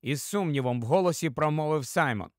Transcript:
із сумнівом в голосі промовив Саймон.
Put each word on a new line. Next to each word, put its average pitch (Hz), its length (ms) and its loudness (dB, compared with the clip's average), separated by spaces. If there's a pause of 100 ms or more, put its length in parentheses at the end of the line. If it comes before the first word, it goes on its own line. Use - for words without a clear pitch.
із 135 200 -4
сумнівом 139 580 0
в 117 40 -4
голосі 165 460 2
промовив 151 560 0
Саймон. 120 520 0